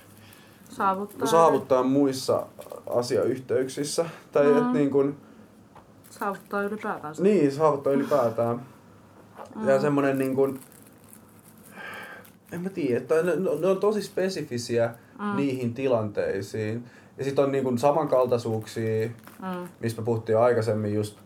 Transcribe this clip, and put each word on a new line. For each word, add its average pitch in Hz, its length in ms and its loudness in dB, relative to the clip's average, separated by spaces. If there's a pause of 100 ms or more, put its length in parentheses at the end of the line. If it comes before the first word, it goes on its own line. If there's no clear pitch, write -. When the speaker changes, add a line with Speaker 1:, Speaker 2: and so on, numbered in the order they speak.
(680)
Speaker 1:
Saavuttaa. 196 580 -4
Speaker 2:
saavuttaa 139 560 4
muissa 131 640 2 (440)
asiayhteyksissä. 131 1160 -2 (260)
Tai 147 140 4
Speaker 1:
Mm. 147 120 6
Speaker 2:
et 147 140 2
niin 147 180 2
kun 139 260 2 (920)
Speaker 1:
Saavuttaa 202 520 -6
ylipäätänsä. 175 600 -6
Speaker 2:
Niin, 175 300 4
saavuttaa 139 400 2
ylipäätään. 120 680 2 (960)
Speaker 1:
Mm. 220 120 -2
Speaker 2:
Ja 135 120 4
semmonen 139 380 2
niin 131 160 -2
kun... 135 240 0 (1900)
En 170 80 -6
mä 185 100 -6
tiedä, 135 280 -2
että 127 160 -2
ne, 170 180 2 (280)
ne 165 60 0
on 190 140 0
tosi 208 220 2
spesifisiä 120 920 -2 (240)
Speaker 1:
Mm. 202 180 -4
Speaker 2:
niihin 127 380 -2
tilanteisiin. 110 1120 -2 (340)
Ja - 60 -6
sit 139 140 -2
on 139 140 4
niin 135 120 0
kun 127 140 0
samankaltaisuuksia, 120 1300 0 (340)
Speaker 1:
Mm. 180 260 -8 (120)
Speaker 2:
mistä 113 200 -6
me 110 40 -8
puhuttiin 110 300 -2
jo 110 60 4
aikaisemmin, 110 540 2
just 107 320 -4